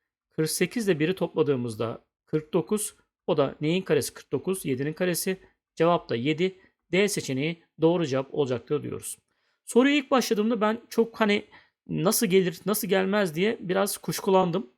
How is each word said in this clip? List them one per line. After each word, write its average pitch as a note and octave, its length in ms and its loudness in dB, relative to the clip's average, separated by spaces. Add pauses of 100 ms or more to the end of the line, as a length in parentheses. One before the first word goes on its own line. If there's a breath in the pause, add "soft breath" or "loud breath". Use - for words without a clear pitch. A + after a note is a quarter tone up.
(280)
kırk D#3 200 -2
sekiz G3 380 -2
ile E3+ 120 2
biri E3 160 0
topladığımızda B2 880 -2 (200)
kırk - 280 -6
dokuz. G#3 420 -2 (320)
O F3 100 0
da C#3 240 2
neyin E3 200 0
karesi D3+ 320 0
kırk - 180 -20
dokuz? F3+ 340 -6
Yedinin C#3 280 -4
karesi. F#3 460 -4 (360 soft breath)
Cevap E3+ 340 2
da C#3+ 60 -2
yedi. D3+ 440 -2 (320 soft breath)
D F#3+ 160 2
seçeneği D3 560 -4 (180)
doğru E3+ 240 4
cevap C3+ 280 -2
olacaktır C3 500 -2
diyoruz. - 340 -10 (480)
Soruya C4+ 300 4
ilk C#4+ 160 0
başladığımda A3+ 500 2
ben G#3+ 280 0
çok A3+ 320 0
hani G#3 260 0 (400 soft breath)
nasıl F3+ 400 0
gelir, F3 380 2
nasıl G#3 220 -2
gelmez F#3+ 480 0
diye G3 240 0
biraz F#3+ 380 -2
kuşkulandım. F#3 800 0